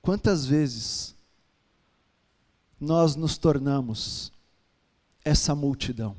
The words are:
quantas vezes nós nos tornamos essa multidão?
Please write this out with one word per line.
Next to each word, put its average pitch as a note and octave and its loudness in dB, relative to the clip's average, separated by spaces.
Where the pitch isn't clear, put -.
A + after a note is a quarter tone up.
quantas F#3 0
vezes C3 -2
nós D#3+ 4
nos D#3 -2
tornamos C#3 0
essa D3+ 2
multidão? C3 -4